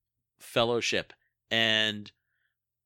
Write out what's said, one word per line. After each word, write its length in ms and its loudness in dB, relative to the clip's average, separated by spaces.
fellowship 760 -2
and 600 0